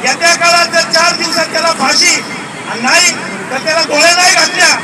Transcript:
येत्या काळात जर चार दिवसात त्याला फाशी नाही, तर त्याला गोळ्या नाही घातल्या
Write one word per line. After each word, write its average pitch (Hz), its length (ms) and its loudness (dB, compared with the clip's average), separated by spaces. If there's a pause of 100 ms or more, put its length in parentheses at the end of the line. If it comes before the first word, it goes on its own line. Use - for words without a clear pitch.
येत्या 330 300 2
काळात 339 400 2
जर 330 180 0
चार 339 240 2
दिवसात 330 360 -2
त्याला 330 260 0
फाशी 302 360 2 (680)
नाही, 339 280 2 (400)
तर 262 140 -6
त्याला 320 240 0
गोळ्या 320 280 2
नाही 370 180 2
घातल्या 320 500 2